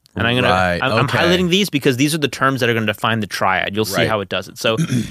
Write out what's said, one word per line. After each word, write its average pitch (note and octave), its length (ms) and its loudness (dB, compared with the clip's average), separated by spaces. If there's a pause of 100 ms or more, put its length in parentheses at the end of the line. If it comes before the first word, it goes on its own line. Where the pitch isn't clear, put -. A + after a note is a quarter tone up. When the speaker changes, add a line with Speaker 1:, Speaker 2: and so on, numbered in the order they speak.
(160)
Speaker 1:
And A2 100 0
I'm A#2+ 80 0
gonna, B2 140 0
Speaker 2:
Right, F2+ 340 2
Speaker 1:
I'm, C3 100 2
I'm A#2 120 2
Speaker 2:
okay. A#2 140 -2
Speaker 1:
highlighting F3+ 300 2
these F#3 220 2
because C#3 260 2
these C#3+ 160 2
are E3 60 -2
the C3+ 100 0
terms C3+ 320 0
that A#2+ 80 2
are A#2 60 2
gonna A2 120 0
define A2 340 0
the G2+ 80 -4
triad. F#2+ 480 0
You'll G#2+ 80 0
see F#2 180 -4
Speaker 2:
Right. D#2+ 60 2
Speaker 1:
how A2 120 0
it F#2+ 80 -8
does F#2 200 -6
it. - 100 -20
So, A2+ 180 0 (340)